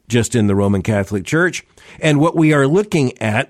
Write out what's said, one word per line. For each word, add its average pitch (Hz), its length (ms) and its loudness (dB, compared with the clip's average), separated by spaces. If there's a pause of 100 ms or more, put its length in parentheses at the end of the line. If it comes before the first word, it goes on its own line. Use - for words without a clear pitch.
just 117 260 -2
in 110 140 2
the 98 80 2
Roman 101 260 0
Catholic 101 420 -4
Church. 160 400 -2 (360)
And 151 200 0
what 160 160 0
we 156 160 2
are 139 160 2
looking 160 540 0
at 110 280 -2